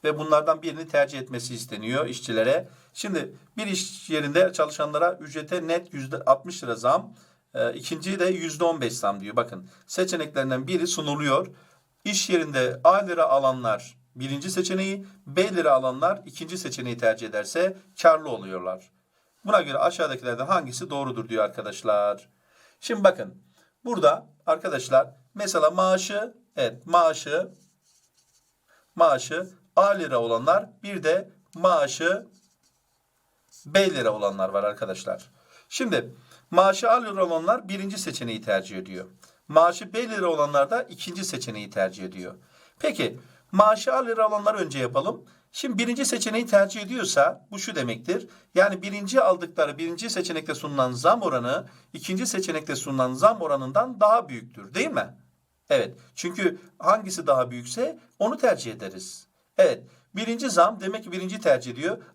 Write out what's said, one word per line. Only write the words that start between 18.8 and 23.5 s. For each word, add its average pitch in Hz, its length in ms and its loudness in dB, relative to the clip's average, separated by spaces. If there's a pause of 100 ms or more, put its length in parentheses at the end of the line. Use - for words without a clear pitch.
Buna 202 160 4
göre 143 160 -4
aşağıdakilerden 131 680 0
hangisi 151 440 -2
doğrudur 135 400 -6
diyor 110 140 0
arkadaşlar. 104 840 -2 (520)
Şimdi 208 220 -4
bakın 113 400 2 (420)